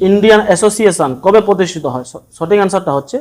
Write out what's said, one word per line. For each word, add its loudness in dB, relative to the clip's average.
ইন্ডিয়ান 4
অ্যাসোসিয়েশন 0
কবে 4
প্রতিষ্ঠিত -2
হয়? -8
স-, -20
সঠিক 0
অ্যান্সারটা -2
হচ্ছে -6